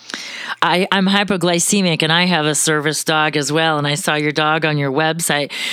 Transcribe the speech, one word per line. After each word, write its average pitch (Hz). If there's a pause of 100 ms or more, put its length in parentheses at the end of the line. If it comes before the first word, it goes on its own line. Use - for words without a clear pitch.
(600)
I, 170
I'm 190
hypoglycemic, 185
and 160
I 175
have 160
a 151
service 151
dog 156
as 143
well, 160
and 147
I 147
saw 151
your 151
dog 156
on 151
your 139
website. 156 (220)